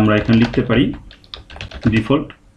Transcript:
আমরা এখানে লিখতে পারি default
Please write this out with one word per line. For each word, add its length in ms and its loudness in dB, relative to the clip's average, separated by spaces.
আমরা 200 4
এখানে 220 2
লিখতে 260 -2
পারি 160 2
default 320 0